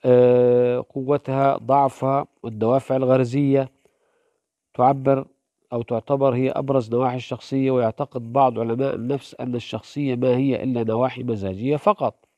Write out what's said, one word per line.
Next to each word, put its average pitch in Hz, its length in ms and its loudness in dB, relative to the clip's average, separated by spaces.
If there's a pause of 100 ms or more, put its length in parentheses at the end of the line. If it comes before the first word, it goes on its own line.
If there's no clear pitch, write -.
آه، 123 840 4
قوتها، 135 680 -2
ضعفها، 135 680 0 (160)
والدوافع 117 520 0
الغريزية 131 760 0 (1000)
تعبر 135 520 2 (480)
أو 117 80 -4
تعتبر 135 540 -2
هي 131 160 0
أبرز 135 400 -2
نواحي 127 240 0
الشخصية. 131 560 -4
ويعتقد 120 640 -4
بعض 127 260 2
علماء 120 360 -2
النفس 127 440 -8
أن 127 160 -6
الشخصية 135 600 -6
ما 123 220 2
هي 135 260 0
إلا 120 200 -2
نواحي 123 400 -2
مزاجية 107 520 -4
فقط. 147 520 -2 (100)